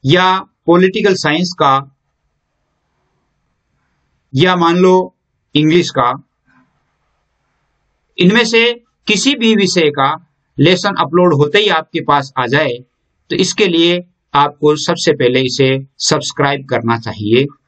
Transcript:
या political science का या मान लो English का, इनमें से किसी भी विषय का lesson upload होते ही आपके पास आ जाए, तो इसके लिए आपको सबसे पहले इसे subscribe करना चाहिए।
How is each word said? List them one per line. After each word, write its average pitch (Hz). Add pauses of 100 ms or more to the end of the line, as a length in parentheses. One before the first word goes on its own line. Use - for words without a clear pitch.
या 185 (260)
political 185
science 170
का 135 (2500)
या 180
मान 170
लो 185 (400)
English 156
का, 123 (2000)
इनमें 208
से 233 (340)
किसी 262
भी 226
विषय 180
का 143 (460)
lesson 180
upload 170
होते 147
ही 208
आपके 160
पास 139
आ 123
जाए, 135 (520)
तो 175
इसके 185
लिए 175 (300)
आपको 147
सबसे 170
पहले 127
इसे 135 (120)
subscribe 139
करना 117
चाहिए। 110 (220)